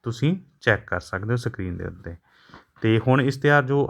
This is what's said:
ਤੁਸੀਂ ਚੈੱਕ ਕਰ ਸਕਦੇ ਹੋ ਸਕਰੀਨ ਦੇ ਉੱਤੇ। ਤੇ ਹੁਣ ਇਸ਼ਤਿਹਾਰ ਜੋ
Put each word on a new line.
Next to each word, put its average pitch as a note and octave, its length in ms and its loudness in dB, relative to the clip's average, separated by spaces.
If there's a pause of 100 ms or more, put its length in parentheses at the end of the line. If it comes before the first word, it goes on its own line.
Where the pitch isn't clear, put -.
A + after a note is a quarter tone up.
ਤੁਸੀਂ C#3+ 300 -2 (260)
ਚੈੱਕ G#2 260 2
ਕਰ F2+ 140 -4
ਸਕਦੇ G2+ 300 -8
ਹੋ B2 60 0
ਸਕਰੀਨ F#2+ 400 -6
ਦੇ F2+ 80 -10
ਉੱਤੇ। F2+ 300 -12 (640)
ਤੇ A2+ 180 4
ਹੁਣ B2+ 220 2
ਇਸ਼ਤਿਹਾਰ C#3 420 2
ਜੋ C#3 260 0